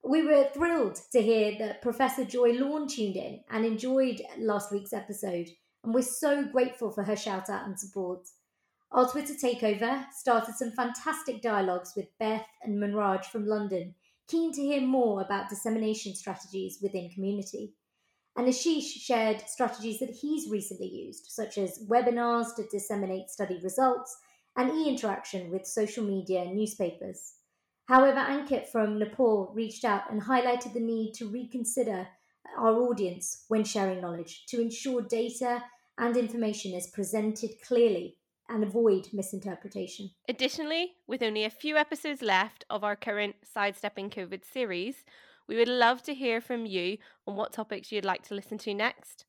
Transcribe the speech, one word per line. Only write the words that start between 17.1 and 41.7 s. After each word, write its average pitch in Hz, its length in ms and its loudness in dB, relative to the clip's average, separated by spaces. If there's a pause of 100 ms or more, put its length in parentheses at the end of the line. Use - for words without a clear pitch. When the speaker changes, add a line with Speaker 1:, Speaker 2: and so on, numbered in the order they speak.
Speaker 1:
community. 196 640 -6 (600)
And 247 140 2
Ashish 302 360 2
shared 220 640 0
strategies 226 520 -2
that 254 240 -6
he's 294 260 -2
recently 196 400 -4
used, - 400 -12
such - 300 -6
as 190 280 -4
webinars 233 720 2
to 214 140 -6
disseminate 190 580 -4
study 185 340 -4
results 240 540 2 (400)
and 254 140 2
e-interaction 220 800 -2
with 190 160 -4
social 220 360 -2
media 185 380 0
and 180 160 -4
newspapers. 190 760 -4 (540)
However, 269 320 10
Ankit 277 480 0
from 214 300 0
Nepal 214 560 4
reached 220 300 -4
out 208 260 2
and 214 120 -2
highlighted 247 500 2
the 233 80 -2
need 226 360 0
to 220 120 -8
reconsider 226 800 -2 (500)
our 226 140 6
audience 208 760 0
when 220 160 4
sharing 190 360 0
knowledge 170 480 -8
to 233 140 -2
ensure 233 400 -2
data 240 600 -2 (360)
and 233 180 2
information 220 560 0
is 180 140 -6
presented 214 640 -2 (160)
clearly 220 480 4 (360)
and 214 140 0
avoid 202 480 4
misinterpretation. 196 960 -8 (160)
Speaker 2:
Additionally, 311 640 -2 (140)
with 262 160 -4
only 214 220 0
a 220 60 -2
few 302 260 -4